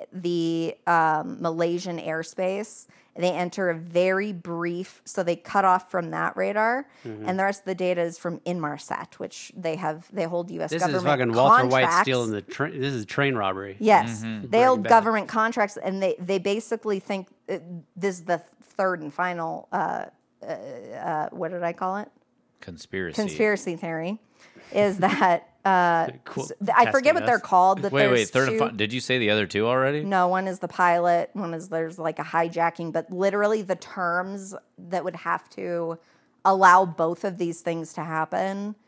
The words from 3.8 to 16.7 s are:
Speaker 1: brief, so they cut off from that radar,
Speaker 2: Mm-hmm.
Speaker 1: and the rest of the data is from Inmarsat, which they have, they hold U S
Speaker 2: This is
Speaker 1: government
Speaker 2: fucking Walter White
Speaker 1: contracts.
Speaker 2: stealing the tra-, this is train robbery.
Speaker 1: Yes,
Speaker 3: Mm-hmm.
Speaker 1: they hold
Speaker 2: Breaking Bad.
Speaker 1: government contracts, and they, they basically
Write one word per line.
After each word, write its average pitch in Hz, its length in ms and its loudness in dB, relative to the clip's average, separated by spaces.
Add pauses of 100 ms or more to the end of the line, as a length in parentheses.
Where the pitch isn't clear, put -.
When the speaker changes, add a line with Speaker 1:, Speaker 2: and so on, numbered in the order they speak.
Speaker 1:
brief, 175 720 -8
so - 200 -4
they 170 100 0
cut 190 300 0
off 185 260 4
from 170 220 -4
that 165 240 -4
radar, 214 500 0 (180)
Speaker 2:
Mm-hmm. 110 240 -10
Speaker 1:
and 185 80 0
the 190 60 0
rest 196 200 -2
of - 20 -16
the 190 100 -4
data 180 260 0
is 170 160 -2
from 175 240 -8
Inmarsat, 160 720 -6
which - 420 -14
they 165 180 -4
have, 165 380 -6
they 190 100 -4
hold 175 300 -4
U 165 100 -6
S 151 80 -4
Speaker 2:
This 165 120 -2
is 180 100 2
Speaker 1:
government 180 120 0
Speaker 2:
fucking 127 300 2
Walter 135 320 8
White 127 200 6
Speaker 1:
contracts. 165 160 4
Speaker 2:
stealing 123 280 0
the 104 120 -4
tra-, - 280 -4
this 139 240 -4
is 110 100 -4
train 139 300 0
robbery. 98 460 -2
Speaker 1:
Yes, 160 420 4
Speaker 3:
Mm-hmm. 220 280 -8
Speaker 1:
they 226 120 4
hold 254 160 4
Speaker 2:
Breaking 208 60 -4
Bad. - 60 -2
Speaker 1:
government 220 380 4
contracts, 220 480 0
and 190 240 -4
they, 185 200 2
they 185 180 0
basically 208 600 -2